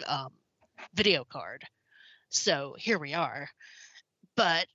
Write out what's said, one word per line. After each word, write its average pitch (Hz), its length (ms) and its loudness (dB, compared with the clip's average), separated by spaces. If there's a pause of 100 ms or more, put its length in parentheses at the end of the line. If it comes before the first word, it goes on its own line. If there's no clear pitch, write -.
um, 135 220 -2 (640)
video 170 300 4
card. 104 400 -12 (640)
So 143 500 0
here 214 220 0
we 143 140 -6
are. 143 340 -2 (880)
But 180 380 4